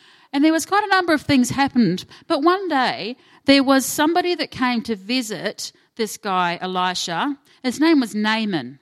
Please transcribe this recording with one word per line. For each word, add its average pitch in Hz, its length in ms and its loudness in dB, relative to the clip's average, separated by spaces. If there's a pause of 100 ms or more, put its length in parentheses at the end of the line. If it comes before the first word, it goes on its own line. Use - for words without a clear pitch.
(320)
And 277 120 2
there 320 80 6
was 320 140 -2
quite 415 180 0
a 392 100 0
number 359 200 2
of - 80 -2
things 254 280 2
happened, 233 540 0 (240)
but 302 140 0
one 370 260 2
day 226 480 -2 (300)
there 277 180 6
was 269 200 4
somebody 339 520 0
that 302 160 -6
came 247 300 -2
to 226 120 -4
visit 208 800 -6 (240)
this 220 200 -6
guy, 180 440 -2
Elisha. 185 760 -4 (280)
His 254 160 -4
name 320 180 4
was 233 160 -2
Naaman, 208 680 -2